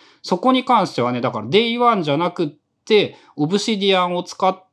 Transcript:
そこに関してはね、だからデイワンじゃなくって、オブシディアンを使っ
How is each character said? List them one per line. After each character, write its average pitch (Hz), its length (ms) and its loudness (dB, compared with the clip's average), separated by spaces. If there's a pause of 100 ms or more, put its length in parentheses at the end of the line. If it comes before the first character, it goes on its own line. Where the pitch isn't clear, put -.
(220)
そ 185 160 -2
こ 254 140 0
に 254 140 0
関 220 200 2
し - 100 -8
て 131 60 -2
は 123 120 0
ね、 123 80 -4
だ 117 100 -2
か 113 80 -6
ら 107 80 -10
デ 220 220 2
イ 240 100 -4
ワ 240 160 2
ン 180 80 -2
じ 147 80 -2
ゃ 143 60 0
な 175 120 0
く 175 160 -4
っ - 20 -2 (360)
て、 202 320 2 (220)
オ 151 100 0
ブ 196 100 2
シ 202 220 -2
デ 196 80 0
ィ 190 120 4
ア 180 40 2
ン 180 120 -2
を 175 60 -4
使 - 260 -4
っ 185 260 -2